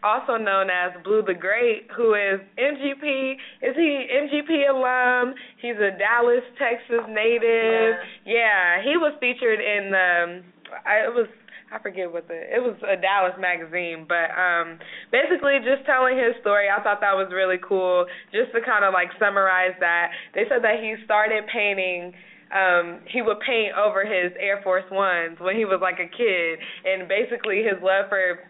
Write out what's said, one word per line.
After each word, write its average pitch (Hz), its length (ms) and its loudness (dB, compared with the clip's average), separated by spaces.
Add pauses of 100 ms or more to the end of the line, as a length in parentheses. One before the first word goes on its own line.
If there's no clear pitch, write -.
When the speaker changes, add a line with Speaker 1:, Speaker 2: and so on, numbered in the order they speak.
Speaker 1:
also 233 340 0
known 196 340 0
as 180 220 -2 (120)
Blue 214 220 2
the 196 80 0
Great, 214 600 -2
who 226 180 4
is 196 260 0 (180)
M 285 220 0
G 277 200 -2
P. 269 360 -4 (300)
Is 247 100 -2
he 285 340 0
M 285 200 0
G 294 160 0
P 311 220 2
alum? 254 680 2 (260)
He's 240 160 -6
a 202 220 0
Dallas, 240 440 2 (160)
Texas 240 500 -2
native. 226 880 2 (300)
Speaker 2:
Yeah. 226 180 0
Speaker 1:
Yeah, 185 400 4
he 285 140 2
was 302 240 2
featured 247 400 0
in 202 300 -2
the, 180 520 0 (420)
I, 214 220 2
it 233 80 -4
was, 233 140 0 (420)
I 220 80 -12
forget 185 320 -8
what 170 180 -10
the, 170 60 -10
it 165 260 -4
was 240 220 -2
a 190 180 0
Dallas 185 380 2
magazine, 170 680 -4
but, 170 260 0
um, 170 440 -2 (340)
basically 277 500 2
just 269 240 0
telling 254 320 2
his 240 220 2
story, 202 280 2
I 202 140 0
thought 208 180 0
that 202 140 2
was 190 180 -2
really 185 300 2
cool, 180 420 2 (300)
just 240 180 0
to 233 80 0
kinda, 220 320 2
like, 180 160 2 (140)
summarize 185 580 2
that. 170 300 0 (240)
They 202 160 0
said 240 160 2
that 226 160 2
he 220 220 -6
started 214 480 2
painting, 185 600 -2 (400)
um, 175 560 2
he 254 140 -2
would 214 180 0
paint 226 380 0
over 202 260 2
his 180 320 -2
Air 196 280 -2
Force 190 260 0
Ones 175 500 -2
when 185 160 -2
he 220 80 2
was, 190 160 0
like, 180 220 -2
a 170 80 -6
kid, 175 480 0 (260)
and 190 240 -2
basically 214 540 -2
his 202 180 0
love 190 280 2
for 185 420 0